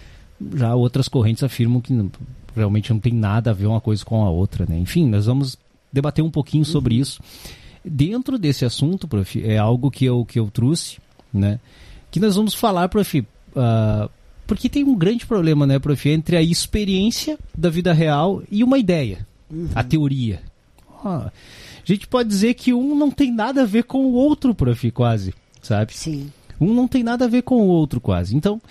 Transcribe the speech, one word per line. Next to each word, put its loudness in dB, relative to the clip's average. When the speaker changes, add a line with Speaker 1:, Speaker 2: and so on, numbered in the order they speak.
Speaker 1:
Já 0
outras 0
correntes 0
afirmam 0
que -4
não, 0
realmente 0
não 2
tem 0
nada 0
a 2
ver -2
uma 0
coisa -2
com 0
a 2
outra, 0
né? 0
Enfim, 2
nós 2
vamos -2
debater 0
um 0
pouquinho 0
sobre 0
Speaker 2:
Uhum. 2
Speaker 1:
isso. -6
Dentro -2
desse 0
assunto, -2
prof, -4
é 0
algo 2
que -2
eu, 0
que -6
eu -2
trouxe, -2
né, 0
que -4
nós 2
vamos 0
falar, 0
prof, 0
ah, 0
porque -2
tem 0
um 4
grande 0
problema, 2
né, 4
prof, 0
entre 0
a 4
experiência 0
da 0
vida 0
real 2
e 0
uma 4
ideia, -2
Speaker 2:
Uhum. -8
Speaker 1:
a 0
teoria. 0
Ó, -4
a -8
gente -2
pode 0
dizer 2
que 0
um 0
não 2
tem 0
nada 0
a 4
ver 2
com 0
o 2
outro, 2
prof, 0
quase, 0
sabe? -2
Speaker 2:
Sim. -8
Speaker 1:
Um 2
não 2
tem 0
nada 0
a 0
ver 2
com 2
o 4
outro, 2
quase. -2
Então, 0